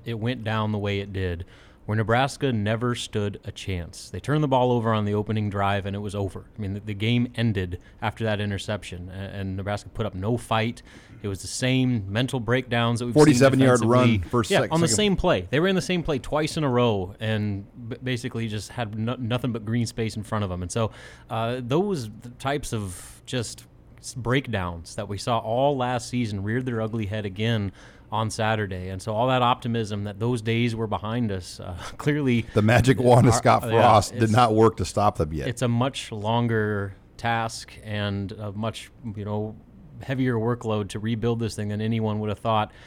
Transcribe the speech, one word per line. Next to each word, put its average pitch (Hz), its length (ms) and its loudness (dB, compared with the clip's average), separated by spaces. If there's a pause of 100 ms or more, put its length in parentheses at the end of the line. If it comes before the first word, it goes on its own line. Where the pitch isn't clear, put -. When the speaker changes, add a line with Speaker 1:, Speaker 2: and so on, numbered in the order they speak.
Speaker 1:
it 117 80 -6
went 113 300 -4
down 107 280 -2
the 107 60 -2
way 101 220 -2
it 101 120 -8
did, 90 340 -4 (420)
where 107 80 -2
Nebraska 123 580 0
never 113 400 0
stood 104 520 -4
a 101 60 -8
chance. 87 600 -8
They 95 80 -10
turned 151 240 0
the 147 40 2
ball 127 240 4
over 113 220 2
on 107 120 2
the 104 100 0
opening 107 340 0
drive, 98 380 0
and 98 80 -4
it 101 40 -6
was 104 140 -8
over. 98 320 -6 (100)
I 107 60 -10
mean, 98 120 -4
the, 101 80 -6
the 104 120 -8
game 120 400 2
ended 98 460 -2 (220)
after 110 240 -4
that 107 140 0
interception, 98 720 -6
a-, 95 40 -14 (260)
and 95 180 -6
Nebraska 101 320 -6
put 110 160 -6
up 98 80 -6
no 101 240 -2
fight. 117 460 -2 (400)
It 104 60 -4
was 98 120 -6
the 101 60 -12
same 127 640 0
mental 127 280 -2
breakdowns 117 600 0
that 123 60 -4
we've 120 80 -2
seen 151 80 8
Speaker 2:
Forty-seven 135 380 8
yard 127 200 6
Speaker 1:
defensively. 120 380 4
Speaker 2:
run, 82 120 -4
first 120 220 0
Speaker 1:
Yeah, 190 80 4
Speaker 2:
sec-, 113 120 0
Speaker 1:
on 160 100 2
the 170 60 4
Speaker 2:
second. 107 100 0
Speaker 1:
same 196 180 2
play. 113 340 0
They 135 100 0
ran 190 140 2
the 180 80 0
same 180 220 -2
play 139 160 -2
twice 151 380 -4
in 156 60 0
a 139 60 0
row 113 500 2
and 104 460 -2 (240)
b-, 117 140 -10
basically 120 440 -4
just 104 220 -8
had 113 300 -8
no-, 113 160 -2
nothing 123 360 -2
but 107 140 -6
green 113 220 0
space 113 280 -4
in 110 60 -6
front 104 220 -2
of 95 80 -2
them. 90 100 -4
And 90 100 -6
so, 113 200 0 (380)
uh, 117 340 -4
those 139 480 -2 (260)
types 143 340 -4
of 104 540 -8
just - 400 -8 (320)
s-, - 160 -14
breakdowns 107 800 -4
that 104 120 -8
we 98 100 -6
saw 117 220 -2
all 123 360 0
last 123 340 -2
season 107 340 -2
reared 123 240 -2
their 117 140 -2
ugly 110 260 -4
head 104 180 -4
again 104 460 0 (400)
on 107 180 0
Saturday. 101 600 -2
And 95 120 -8
so 110 140 -4
all 117 120 2
that 127 140 2
optimism 113 600 0
that 104 160 -8
those 120 240 -2
days 117 320 0
were 113 120 -4
behind 107 440 -4
us, 92 280 -8
uh, 92 160 -10 (100)
<laughs> - 120 -14
clearly 135 560 0
Speaker 2:
The 110 80 4
magic 120 380 6
wand 120 280 8
of 113 60 8
Speaker 1:
are, 117 40 4
Speaker 2:
Scott 117 260 6
Speaker 1:
uh, 120 60 -2
yeah, 110 120 6
Speaker 2:
Frost 110 320 8
did 107 80 -4
Speaker 1:
it's, 110 100 4
Speaker 2:
not 113 220 6
work 110 240 8
to 95 80 -2
stop 104 320 2
them 78 160 0
yet. 69 140 -2
Speaker 1:
it's - 160 -4
a 123 40 2
much 120 440 -2
longer 107 800 0 (240)
task 117 560 -4 (100)
and 104 500 -4
a 104 180 -10
much, 107 400 -6 (240)
you 104 100 -8
know, 107 300 -4 (480)
heavier 131 320 0
workload 110 520 -2
to 107 120 -8
rebuild 113 400 -2
this 110 160 -4
thing 104 140 -4
than 104 120 -4
anyone 110 380 0
would 107 100 -4
have 98 80 -4
thought, 107 340 0 (160)